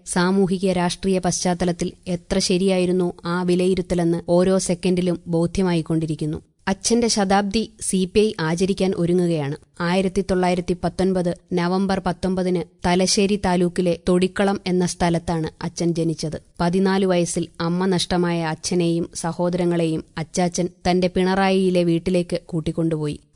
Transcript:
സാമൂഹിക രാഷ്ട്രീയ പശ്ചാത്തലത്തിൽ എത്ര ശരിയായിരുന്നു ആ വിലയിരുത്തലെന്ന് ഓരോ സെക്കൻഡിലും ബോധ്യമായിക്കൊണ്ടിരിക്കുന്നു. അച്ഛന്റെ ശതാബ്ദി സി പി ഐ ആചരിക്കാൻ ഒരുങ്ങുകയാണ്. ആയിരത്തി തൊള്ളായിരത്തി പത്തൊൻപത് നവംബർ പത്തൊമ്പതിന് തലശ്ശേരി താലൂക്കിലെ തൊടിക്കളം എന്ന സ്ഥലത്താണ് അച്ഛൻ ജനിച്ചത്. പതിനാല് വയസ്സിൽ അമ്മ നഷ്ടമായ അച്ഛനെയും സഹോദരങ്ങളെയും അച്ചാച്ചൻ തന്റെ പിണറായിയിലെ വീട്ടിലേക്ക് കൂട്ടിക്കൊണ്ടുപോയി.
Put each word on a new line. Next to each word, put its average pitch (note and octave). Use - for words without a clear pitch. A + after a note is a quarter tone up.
സാമൂഹിക F#3
രാഷ്ട്രീയ F3+
പശ്ചാത്തലത്തിൽ F3+
എത്ര F3+
ശരിയായിരുന്നു F#3
ആ F3
വിലയിരുത്തലെന്ന് F3+
ഓരോ F#3
സെക്കൻഡിലും F3+
ബോധ്യമായിക്കൊണ്ടിരിക്കുന്നു. E3
അച്ഛന്റെ A3+
ശതാബ്ദി G3+
സി F#3
പി F#3
ഐ G#3+
ആചരിക്കാൻ F#3
ഒരുങ്ങുകയാണ്. E3
ആയിരത്തി F#3
തൊള്ളായിരത്തി F#3
പത്തൊൻപത് F3+
നവംബർ F#3
പത്തൊമ്പതിന് F#3
തലശ്ശേരി F#3
താലൂക്കിലെ F3+
തൊടിക്കളം F#3+
എന്ന F3+
സ്ഥലത്താണ് E3+
അച്ഛൻ E3+
ജനിച്ചത്. D#3+
പതിനാല് F#3+
വയസ്സിൽ F3
അമ്മ F3
നഷ്ടമായ F3
അച്ഛനെയും E3
സഹോദരങ്ങളെയും F3
അച്ചാച്ചൻ F3
തന്റെ F3+
പിണറായിയിലെ F#3
വീട്ടിലേക്ക് F3
കൂട്ടിക്കൊണ്ടുപോയി. D#3+